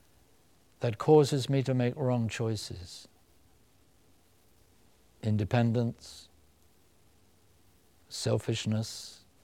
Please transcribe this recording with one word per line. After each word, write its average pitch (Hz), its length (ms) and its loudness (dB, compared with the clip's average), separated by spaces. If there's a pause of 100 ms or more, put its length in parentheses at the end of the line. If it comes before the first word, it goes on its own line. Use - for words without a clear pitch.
(800)
that 117 180 -2
causes 147 520 6
me 135 140 2
to 131 100 -2
make 123 220 0
wrong 123 320 0
choices." 104 800 -6 (2250)
Independence, 117 1080 0 (1800)
selfishness, - 1080 -4 (240)